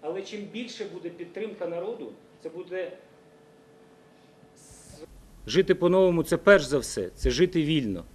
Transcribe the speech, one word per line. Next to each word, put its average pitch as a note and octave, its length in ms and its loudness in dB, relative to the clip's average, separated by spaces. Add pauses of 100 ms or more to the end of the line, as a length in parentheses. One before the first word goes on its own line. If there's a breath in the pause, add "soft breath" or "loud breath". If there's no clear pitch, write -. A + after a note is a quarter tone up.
(160)
Але G2 80 -8
чим G#2 180 -12
більше G#3 520 -10
буде F3 160 -10
підтримка F3+ 580 -10
народу, E3+ 440 -8 (320)
це D#3+ 60 -10
буде F3 420 -8 (1700)
с-, - 480 -20 (420)
жити F3 280 2
по-новому, F3 480 4
це D#3+ 140 0
перш G3 260 8
за C#3 140 0
все, G#2 380 -4
це - 140 0
жити E3 340 2
вільно. B2 400 0 (120)